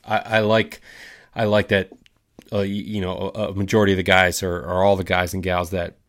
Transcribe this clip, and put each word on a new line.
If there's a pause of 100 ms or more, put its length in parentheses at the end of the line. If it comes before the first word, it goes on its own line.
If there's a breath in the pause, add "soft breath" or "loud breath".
I,
I
like, (540 loud breath)
I
like
that. (640)
Uh,
y-,
you
know,
a,
a
majority
of
the
guys
or,
or
all
the
guys
and
gals
that, (140)